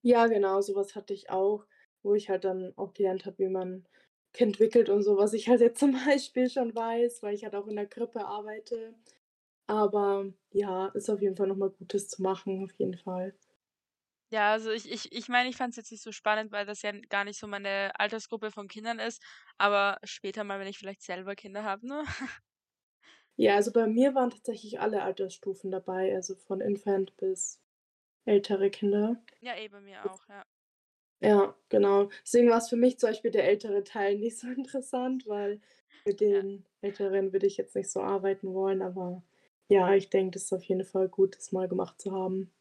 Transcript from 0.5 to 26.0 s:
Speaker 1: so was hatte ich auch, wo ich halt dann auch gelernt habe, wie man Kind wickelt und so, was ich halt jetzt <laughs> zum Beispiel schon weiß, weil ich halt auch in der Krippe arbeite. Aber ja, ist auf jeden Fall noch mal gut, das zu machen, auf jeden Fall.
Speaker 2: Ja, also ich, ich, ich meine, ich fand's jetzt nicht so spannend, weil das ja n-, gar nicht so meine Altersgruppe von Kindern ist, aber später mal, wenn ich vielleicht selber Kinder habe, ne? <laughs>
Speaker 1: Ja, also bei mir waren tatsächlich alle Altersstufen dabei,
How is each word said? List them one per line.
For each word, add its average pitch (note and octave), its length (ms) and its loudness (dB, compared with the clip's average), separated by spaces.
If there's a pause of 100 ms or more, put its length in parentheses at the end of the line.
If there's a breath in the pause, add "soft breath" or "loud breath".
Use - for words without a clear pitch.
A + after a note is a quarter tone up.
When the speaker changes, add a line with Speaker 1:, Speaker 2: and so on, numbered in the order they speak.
Speaker 1:
so G3 140 -2
was G3 200 -4
hatte G3+ 200 -10
ich - 160 -14
auch, G3+ 360 0 (360 soft breath)
wo G3+ 120 2
ich G#3 160 0
halt F#3 140 -2
dann F#3 320 -4
auch G3 180 -8
gelernt F#3+ 320 -2
habe, G3 120 -12
wie F#3+ 100 0
man F#3 380 -6 (460 soft breath)
Kind G#3+ 280 2
wickelt A3 280 6
und G3+ 140 4
so, G3+ 140 4
was G#3 160 4
ich A3 160 -4
halt A#3+ 120 6
jetzt A#3 200 6
<laughs> - 0 -
zum C#4 120 4
Beispiel C4 580 0
schon A#3 240 -2
weiß, A#3 480 0
weil G#3 120 -4
ich G#3 100 -10
halt G3+ 100 -10
auch G3+ 120 -6
in G#3+ 100 -8
der G3+ 100 -4
Krippe A3+ 400 -8
arbeite. G#3+ 680 -10 (760 soft breath)
Aber G3+ 640 0 (200)
ja, F#3+ 360 -2
ist G#3 220 -6
auf G3 120 -2
jeden F#3+ 140 0
Fall F#3+ 120 0
noch G3 80 -2
mal G3 140 -2
gut, - 240 -14
das G3+ 140 -2
zu - 140 -8
machen, F#3+ 420 -4
auf F#3+ 140 -14
jeden F#3+ 200 -4
Fall. F#3 360 -8 (1000)
Speaker 2:
Ja, G#3 200 2
also A3 200 -2
ich, A3 180 -8
ich, - 220 -10
ich A#3 160 -10
meine, B3 200 2
ich B3 80 -10
fand's B3 200 -6
jetzt A3+ 160 -16
nicht A3 100 -18
so A3+ 80 -14
spannend, G#3+ 400 -2
weil G#3 160 -6
das G#3 160 -12
ja G#3 80 -6
n-, G3+ 120 -14
gar G3+ 220 -4
nicht G#3 140 -12
so G#3+ 80 -14
meine G3 540 -6
Altersgruppe G#3+ 500 -4
von G3+ 160 -14
Kindern A3 320 -10
ist, A3+ 240 -8 (340 loud breath)
aber G3+ 460 2
später G3+ 400 -10
mal, G3 160 -8
wenn G3 80 -10
ich G3 120 -12
vielleicht G3 240 -16
selber F#3+ 340 -10
Kinder G3+ 260 -14
habe, G#3+ 240 -8
ne? C#4+ 180 -8
<laughs> - 380 -12 (960 soft breath)
Speaker 1:
Ja, G#3 180 6
also G#3 160 2
bei A3+ 140 4
mir B3+ 280 4
waren B3 160 2
tatsächlich A3 500 -10
alle G#3+ 220 -2
Altersstufen F#3+ 680 -6
dabei, F#3 440 -2